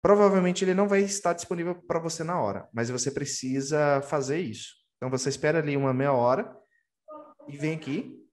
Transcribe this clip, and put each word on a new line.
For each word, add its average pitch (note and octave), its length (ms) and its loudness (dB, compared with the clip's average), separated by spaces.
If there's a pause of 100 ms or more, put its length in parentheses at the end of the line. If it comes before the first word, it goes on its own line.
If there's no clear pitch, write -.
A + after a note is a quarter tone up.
Provavelmente F#3+ 640 4
ele F#3 80 2
não G3+ 160 2
vai G3 100 4
estar G3 320 0
disponível F3 520 -4
pra E3 140 -2
você E3 280 -4
na E3+ 160 -2
hora, G2 320 -4
mas A#2 160 -2
você B2+ 200 -2
precisa C#3 920 0
fazer C#3 380 -2
isso. G#2+ 340 -8 (240)
Então, B2+ 120 -6
você C3 200 -2
espera D3+ 300 2
ali D3 180 -2
uma C3+ 160 2
meia C#3 180 2
hora C3 420 2 (960)
e C#3+ 80 -14
vem D3+ 180 -2
aqui D#3 400 -6 (180)